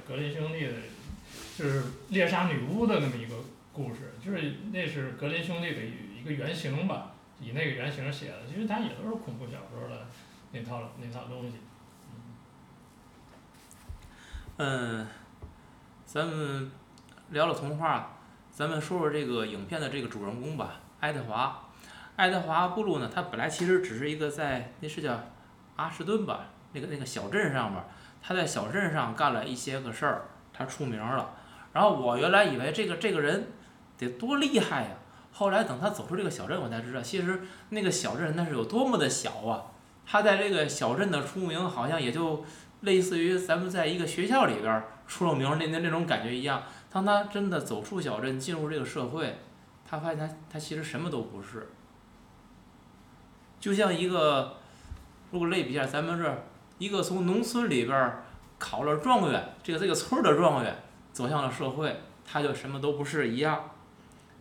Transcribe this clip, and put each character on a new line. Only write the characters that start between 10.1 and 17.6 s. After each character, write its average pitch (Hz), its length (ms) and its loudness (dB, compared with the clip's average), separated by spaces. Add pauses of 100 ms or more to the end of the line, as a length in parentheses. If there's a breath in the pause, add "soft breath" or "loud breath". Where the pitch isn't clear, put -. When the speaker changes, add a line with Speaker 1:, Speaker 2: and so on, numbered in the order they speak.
Speaker 1:
那 120 100 -8
套， 120 180 -6 (180)
那 120 140 -10
套 123 160 -10
东 123 140 -10
西。 117 160 -8 (3000 loud breath)
嗯。 123 480 -2
Speaker 2:
嗯， - 20 -10 (1000 loud breath)
咱 156 200 -2
们 139 440 -4 (580)
聊 156 180 4
了 165 80 2
童 147 220 -4